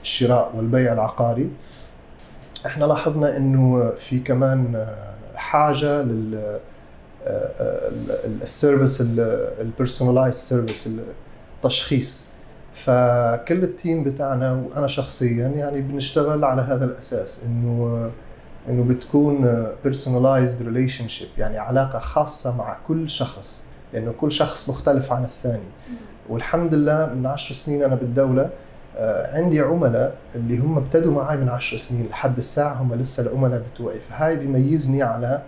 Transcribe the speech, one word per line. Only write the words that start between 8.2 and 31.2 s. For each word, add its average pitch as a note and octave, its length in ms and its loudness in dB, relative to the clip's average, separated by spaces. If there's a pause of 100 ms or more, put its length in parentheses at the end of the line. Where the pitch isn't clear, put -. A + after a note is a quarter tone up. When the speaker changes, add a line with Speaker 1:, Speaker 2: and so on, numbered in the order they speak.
Speaker 1:
السيرفيس C3+ 580 4
ال-، A#2 180 2 (420)
البيرسونلايز B2 720 2
سيرفيس، A#2 560 0 (640)
التشخيص. - 760 -2 (440)
فكل B2 880 2
التيم E3 400 -2
بتاعنا C3+ 500 0
وأنا C3 340 -2
شخصيا B2 600 0
يعني C#3+ 340 -2
بنشتغل C#3+ 600 0
على C3 180 2
هذا C3 240 0
الأساس، - 600 -4
إنه، A#2 680 -2 (580)
إنه B2 140 2
بتكون، C#3 640 2
آه، A#2 280 2 (140)
personalized B2+ 720 2
relationship، B2 800 -4
يعني A2+ 180 0
علاقة B2+ 420 0
خاصة C3+ 580 0
مع A2 200 -6 (100)
كل D#3+ 220 -2
شخص، - 540 -6 (300)
لأنه A2+ 180 -4
كل D3 200 0
شخص - 380 0
مختلف C3+ 440 0
عن B2+ 100 0
الثاني. A#2+ 340 -4 (320)
Speaker 2:
مم. - 60 -10 (340)
Speaker 1:
والحمد D#3+ 440 0
لله D3+ 400 2
من B2+ 120 -2
عشر C#3+ 280 -6
سنين C#3+ 300 0
أنا C3 120 4
بالدولة، B2+ 540 2 (480)
آه، A2 400 0
عندي D#3+ 240 4
عملاء C#3 540 2 (200)
اللي A#2 220 0
هم D3+ 200 2
ابتدوا D#3+ 360 4
معي C#3+ 240 0